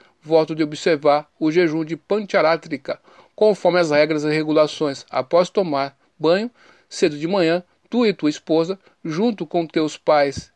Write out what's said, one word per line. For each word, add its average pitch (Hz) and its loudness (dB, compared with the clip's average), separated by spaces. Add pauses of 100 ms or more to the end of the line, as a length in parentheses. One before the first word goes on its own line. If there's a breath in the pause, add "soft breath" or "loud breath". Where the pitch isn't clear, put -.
(220 soft breath)
voto 160 0
de 156 -2
observar 147 0
o 156 0
jejum 165 0
de 156 -8
Pancharatrika, 165 -2 (380 soft breath)
conforme 185 2
as 170 2
regras 151 2
e 151 -2
regulações. 151 0
Após 170 0
tomar 143 -4 (200)
banho, 190 0 (380 soft breath)
cedo 151 -2
de 151 -6
manhã, 175 0 (280)
tu 240 0
e 202 2
tua 151 -2
esposa, 165 -2 (240 soft breath)
junto 190 -4
com 165 -4
teus 156 -2
pais 143 0